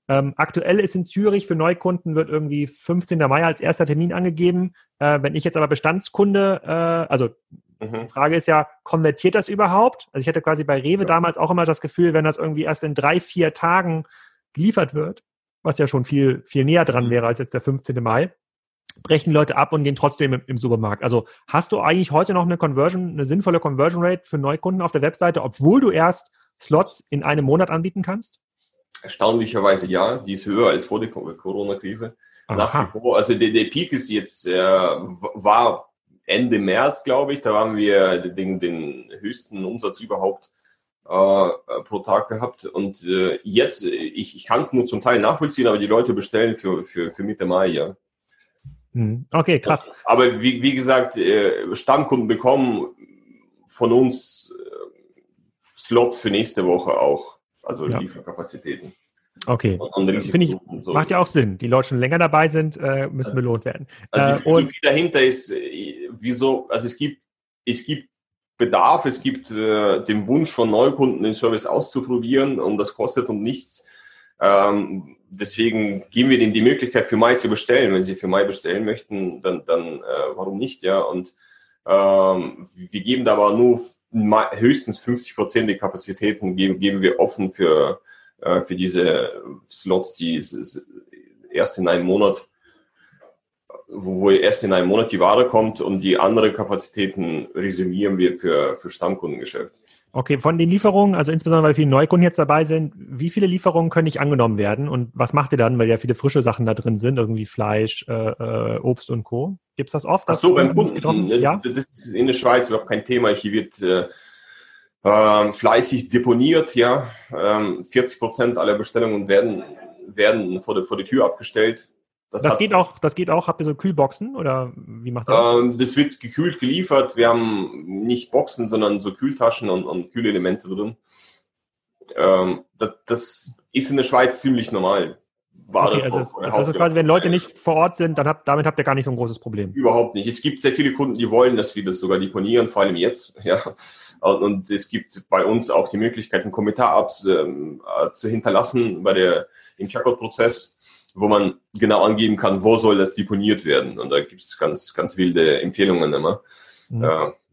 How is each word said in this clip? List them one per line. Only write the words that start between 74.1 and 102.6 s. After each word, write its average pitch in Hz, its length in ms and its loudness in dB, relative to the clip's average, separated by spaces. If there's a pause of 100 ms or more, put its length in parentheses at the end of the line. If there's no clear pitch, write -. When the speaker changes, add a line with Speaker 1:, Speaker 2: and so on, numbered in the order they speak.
Speaker 2:
Ähm, 98 760 0 (140)
deswegen 104 800 -4
geben 127 200 2
wir 127 80 6
denen 110 140 4
die 110 100 2
Möglichkeit, 123 440 2
für 113 100 -2
Mai 117 180 6
zu 123 140 -2
bestellen. 117 440 2
Wenn 92 120 2
sie 92 100 -6
für 92 140 -6
Mai 98 160 2
bestellen 98 400 -4
möchten, 101 580 -6
dann, 92 240 -4
dann, 82 320 -2
äh, 67 380 -6
warum 98 220 -8
nicht, 127 240 -10
ja? 95 180 0
Und, 90 340 -6 (520)
ähm, 95 800 2 (100)
wir 92 240 -10
geben 123 240 -2
da 110 100 4
aber 104 200 4
nur 120 260 4 (300)
Mai, 107 440 2
höchstens 113 440 2
fünfzig - 360 -6
Prozent 110 340 -4
der 98 100 -4
Kapazitäten 95 760 -6
geben, 95 240 0
geben 98 240 0
wir 90 160 2
offen - 340 -2
für, 78 480 2 (400)
äh, 87 220 0
für 90 140 -8
diese 87 540 0 (400)
Slots, - 440 -4
die 82 220 -6
s-, 73 160 -10
s-, - 340 -14 (640)
erst - 280 -2
in 87 100 0
einem 87 180 0
Monat, 98 400 0 (1400)
wo, 95 340 -6
wo 98 80 6
erst 98 340 4
in 98 80 0
einem 90 160 4
Monat 113 240 2
die 92 80 -4
Ware 107 280 4
kommt 110 320 0
und 95 200 -2
die 92 180 2
andere 107 340 4
Kapazitäten 95 1040 -4
reservieren 92 640 -2
wir 87 180 2
für, 71 400 0
für - 140 -16
Stammkundengeschäft. - 840 -8 (420)
Speaker 1:
Okay, 131 220 -2
von 160 200 0
den 170 120 2
Lieferungen, 202 460 4
also 156 160 0
insbesondere 165 320 2
weil 147 100 4
viele 147 160 2
Neukunden 156 320 4
jetzt 175 160 2
dabei 151 260 2